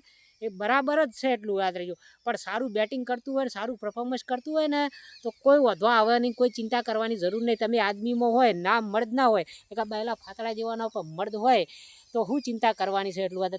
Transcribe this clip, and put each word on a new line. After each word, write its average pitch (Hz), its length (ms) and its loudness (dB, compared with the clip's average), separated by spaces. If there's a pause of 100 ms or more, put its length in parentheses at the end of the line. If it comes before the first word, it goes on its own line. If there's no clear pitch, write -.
(420)
એ 220 80 -6
બરાબર 262 560 0
જ 240 60 -4
છે - 160 -6
એટલું 208 340 -2
યાદ 180 160 -2
રાખજો. 180 160 -6 (320)
પણ 233 100 -2
સારું 220 380 -4
બેટિંગ 220 320 2
કરતું 247 300 -4
હોય 269 80 2
ને, 247 60 -2
સારું 233 280 -6
પરફોર્મન્સ 240 460 -6
કરતું 254 300 -6
હોય 311 140 2
ને, 285 220 0 (340)
તો 233 60 -6 (140)
કોઈ 277 160 8
વધવા 226 360 4
આવવાની, 240 360 4
કોઈ 247 180 2
ચિંતા 233 320 -4
કરવાની 226 340 -2
જરૂર 196 280 -2
નહીં. 233 140 2
તમે 226 220 0
આદમીમાં 226 520 0
હોય, 240 220 6
ના 185 280 2
મર્દ 220 320 -2
ના 262 120 4
હોય, 214 200 4 (260)
એક 214 80 -6
આ 226 40 -2
બેલા 220 300 -6
ફાતડા 226 400 -8
જેવાના 226 320 -6
ઉપર 220 160 -6
મર્દ 170 340 -8
હોય, 214 300 4 (480)
તો 226 120 0
શું 254 160 -2
ચિંતા 226 320 0
કરવાની 196 380 -2
છે 180 100 -6
એટલું 185 220 -4
યાદ. 185 160 -2